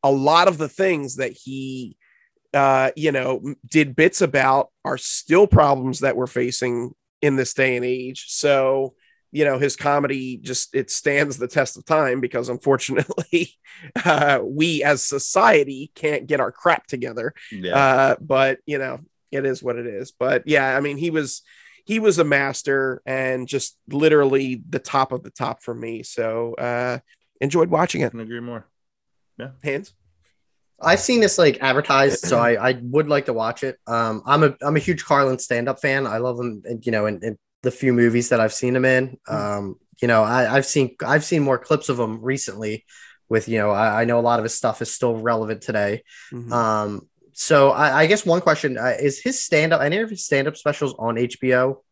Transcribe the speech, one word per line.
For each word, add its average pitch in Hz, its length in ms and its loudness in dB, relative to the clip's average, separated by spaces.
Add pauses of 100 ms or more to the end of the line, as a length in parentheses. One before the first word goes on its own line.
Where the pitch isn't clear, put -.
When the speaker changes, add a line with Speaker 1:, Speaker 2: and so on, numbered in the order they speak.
Speaker 1:
a 139 80 4
lot 156 380 4
of 165 80 -2
the 151 120 -4
things 151 460 -2
that 123 160 -4
he, 131 680 -12 (560)
uh, 135 420 4
you 151 160 0
know, 131 320 -2
m-, 143 120 -10 (100)
did 147 300 2
bits 160 260 4
about 135 480 2 (160)
are 131 120 -2
still - 500 2
problems 135 540 4
that 131 140 2
we're 123 120 -2
facing 123 640 -4 (300)
in 143 160 2
this 127 160 -2
day 131 240 0
and 123 80 -4
age. 127 420 -6
So, 135 640 2 (380)
you 147 140 2
know, 135 120 0
his 139 200 0
comedy 139 600 -2
just, - 380 -8
it 135 160 -2
stands 143 460 0
the 123 100 -6
test 135 300 -2
of - 80 -20
time 139 340 2
because 123 300 -4
unfortunately, - 1080 -2 (200)
<laughs> 165 280 -10
uh, 147 380 4
we 147 400 -2
as 143 200 2
society 143 920 0
can't 147 320 -4
get 143 140 0
our 107 100 -2
crap - 340 0
together. 123 480 -8 (180)
Speaker 2:
Yeah. 92 240 -6
Speaker 1:
Uh, 135 440 4
but, 135 460 0
you 147 120 -4
know, 131 220 -6 (320)
it 139 140 -6
is 127 180 -4
what 120 140 -6
it 120 100 -10
is. 101 240 -12
But 127 340 -2
yeah, 135 320 2
I 139 40 0
mean, 143 160 -4
he 165 120 -4
was, 156 320 -4 (440)
he 220 140 -2
was 196 200 2
a 165 40 4
master 135 800 0
and 131 420 -4
just - 300 -6 (120)
literally 139 800 2
the 143 100 -4
top - 320 -2
of 127 120 -6
the - 80 -18
top - 320 -8
for 120 100 -10
me. 117 300 -10
So, 117 500 -6
uh, 123 460 -6 (420)
enjoyed 160 280 0
watching 170 320 0
it. 120 100 -2
Speaker 2:
Couldn't 117 80 -14
agree 117 200 -12
more. 120 280 -14 (720)
Yeah. 123 100 -12 (140)
Speaker 1:
Hands? 147 280 -6 (880)
Speaker 3:
I've 165 200 4
seen 240 220 2
this, 196 160 4
like, 151 240 6
advertised, 135 580 4
so 120 200 0
I, 117 300 4
I 127 120 -2
would 139 260 0
like 143 180 0
to 127 80 -4
watch 113 300 -4
it. 131 140 -6 (100)
Um, 113 380 -2
I'm 147 180 4
a, 139 180 2
I'm 147 140 -2
a 151 40 2
huge 160 260 -4
Carlin 135 340 2
stand-up 123 400 -4
fan. 139 260 0
I 110 120 -4
love 120 220 -4
him, 113 260 -6
and, 113 200 -10
you 120 60 -2
know, 107 140 0
in, 101 180 -4
in 110 140 -6 (240)
the 123 100 0
few 131 220 0
movies 120 360 2
that 117 120 2
I've 110 120 0
seen 127 220 -2
him 127 80 2
in. 131 340 0 (100)
Speaker 1:
Mm. 110 60 -6
Speaker 3:
Um, 101 420 -6 (260)
you 123 60 0
know, 113 160 4
I, 120 300 2
I've 139 120 2
seen, 131 300 0 (100)
I've 151 180 2
seen 160 180 0
more 135 160 0
clips 151 300 -2
of 123 120 -2
him 113 220 -4
recently 110 640 -6 (440)
with, 113 180 0
you 113 120 0
know, 104 120 2
I, 107 300 2
I 117 40 2
know 120 140 2
a - 20 2
lot 117 180 2
of 107 40 -4
his 113 120 -6
stuff 113 260 -2
is 113 100 -6
still 117 240 -2
relevant 110 460 -2
today. 107 420 -4 (300)
Speaker 1:
Mm-hmm. 120 180 -12
Speaker 3:
Um, 107 560 -2 (240)
so 139 400 4
I, 147 300 2
I 160 40 6
guess 202 200 0
one 175 160 2
question, 147 360 0
uh, 120 220 -2
is 139 220 -2
his 262 200 -4
stand-up, 160 400 2
any 151 160 0
of 220 120 -4
his 202 160 -10
stand-up 143 320 0
specials 143 420 -4
on 117 180 -4
H 123 220 -4
B 127 160 2
O 131 260 0 (100)